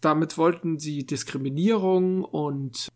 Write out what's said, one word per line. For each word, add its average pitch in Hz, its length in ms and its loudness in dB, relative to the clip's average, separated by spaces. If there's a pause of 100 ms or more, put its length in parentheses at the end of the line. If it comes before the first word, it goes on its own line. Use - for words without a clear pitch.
Damit 160 360 0
wollten 165 420 2
sie 147 260 -4
Diskriminierung 185 1160 0
und 139 720 -4